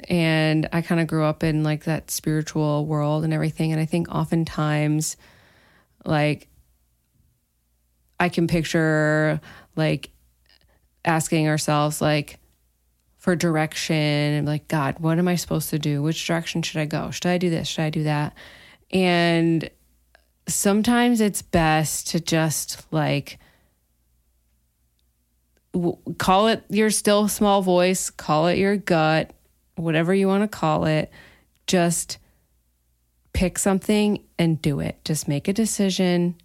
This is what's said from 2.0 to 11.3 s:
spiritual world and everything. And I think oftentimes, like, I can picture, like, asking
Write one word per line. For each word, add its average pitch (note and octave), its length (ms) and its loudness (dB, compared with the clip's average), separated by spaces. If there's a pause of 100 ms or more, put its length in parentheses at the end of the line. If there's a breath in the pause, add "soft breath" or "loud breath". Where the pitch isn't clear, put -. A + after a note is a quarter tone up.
spiritual D3+ 760 -2
world D3+ 380 0
and D#3+ 100 0
everything. D#3+ 380 -2
And D#3 80 0
I D#3+ 60 0
think E3+ 280 -2
oftentimes, D#3 1000 -2 (880 soft breath)
like, D3+ 460 -2 (1700)
I F3+ 80 2
can E3+ 200 0
picture, D#3 920 2 (380 loud breath)
like, D#3 320 -2 (960 soft breath)
asking D#3+ 420 0